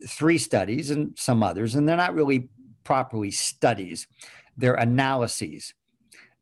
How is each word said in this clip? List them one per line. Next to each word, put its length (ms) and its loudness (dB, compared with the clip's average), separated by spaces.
three 300 2
studies 520 0
and 260 -4
some 260 2
others, 320 0
and 140 2
they're 80 2
not 180 0
really 340 2
properly 480 -2
studies. 760 -2
They're 180 4
analyses. 1000 0